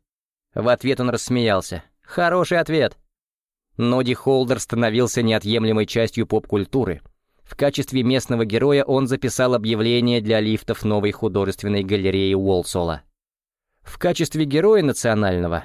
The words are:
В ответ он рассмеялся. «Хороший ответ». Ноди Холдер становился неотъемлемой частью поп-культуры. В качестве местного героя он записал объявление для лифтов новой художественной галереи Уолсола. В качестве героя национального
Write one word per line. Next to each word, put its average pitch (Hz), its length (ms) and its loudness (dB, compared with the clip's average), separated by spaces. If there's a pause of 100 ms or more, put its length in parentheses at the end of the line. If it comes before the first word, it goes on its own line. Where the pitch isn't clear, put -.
(520)
В 110 160 -2
ответ 123 320 0
он 123 100 0
рассмеялся. 107 760 -2 (180)
«Хороший 175 560 0
ответ». 156 400 0 (800)
Ноди 120 380 0
Холдер 131 440 0
становился 117 640 0
неотъемлемой 110 640 0
частью 113 400 -2
поп-культуры. 104 760 -2 (400)
В - 140 -20
качестве 139 460 0
местного 120 420 0
героя 135 400 2
он 135 220 0
записал 127 480 0
объявление 117 680 2
для 107 200 0
лифтов 107 440 -2
новой 104 280 0
художественной 101 720 -2
галереи 95 500 0
Уолсола. 90 680 -2 (800)
В - 160 -18
качестве 160 460 -2
героя 175 380 4
национального 101 840 0